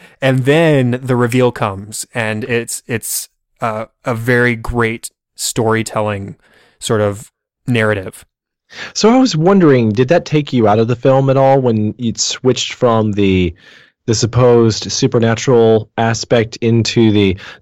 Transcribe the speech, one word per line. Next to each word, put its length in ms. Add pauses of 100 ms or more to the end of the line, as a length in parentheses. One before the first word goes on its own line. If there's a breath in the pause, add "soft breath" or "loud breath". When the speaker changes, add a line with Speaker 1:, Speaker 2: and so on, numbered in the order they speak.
(220 soft breath)
Speaker 1:
And 180
then 640
the 140
reveal 340
comes, 640
and 300
it's, 420
it's, 420 (340)
uh, 240 (180)
a 100
very 420
great 540 (260)
storytelling 1000 (440 soft breath)
sort 200
of 320 (340)
narrative. 600 (680 loud breath)
Speaker 2:
So 180
I 80
was 180
wondering, 540
did 180
that 160
take 280
you 140
out 120
of 100
the 80
film 340
at 60
all 240
when 380
it 200
switched 540
from 400
the, 420 (520 soft breath)
the 80
supposed 760
supernatural 1040
aspect 600
into 560
the, 240 (260 loud breath)